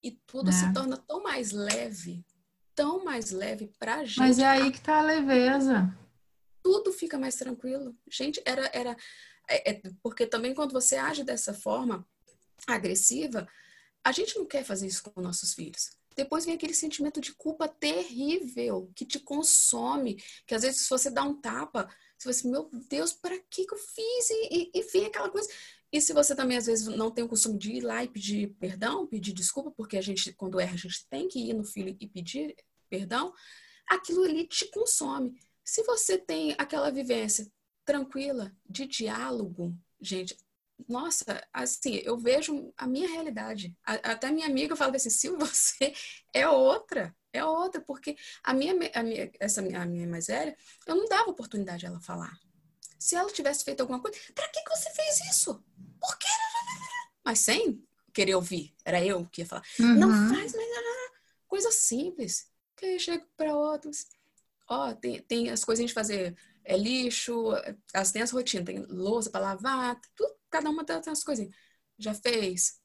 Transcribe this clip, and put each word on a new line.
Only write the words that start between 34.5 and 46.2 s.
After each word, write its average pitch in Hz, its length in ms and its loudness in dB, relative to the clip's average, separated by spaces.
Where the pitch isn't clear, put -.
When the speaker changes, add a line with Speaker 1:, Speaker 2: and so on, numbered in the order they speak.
Speaker 1:
consome. 277 680 0
Se - 200 0
você 440 340 2
tem 311 400 -2
aquela 285 320 0
vivência 233 560 0
tranquila, 269 680 -2
de 262 180 -8
diálogo, 214 880 -4
gente, 185 360 -6
nossa, 254 640 -4
assim, 247 440 -2
eu 226 220 -2
vejo 277 580 2
a - 100 -6
minha 269 220 0
realidade. 220 760 -6
A, 220 280 -2
até 254 180 -2
minha 320 160 0
amiga 285 280 0
fala 269 220 2
assim, 247 160 0
"Sil, - 240 2
<laughs> - 20 -6
você - 540 2